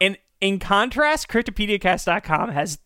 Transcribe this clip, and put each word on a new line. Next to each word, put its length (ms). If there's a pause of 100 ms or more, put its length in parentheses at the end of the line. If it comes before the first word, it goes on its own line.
And 160 (240)
in 180
contrast, 680
Cryptopediacast 800
dot 180
com 260
has 360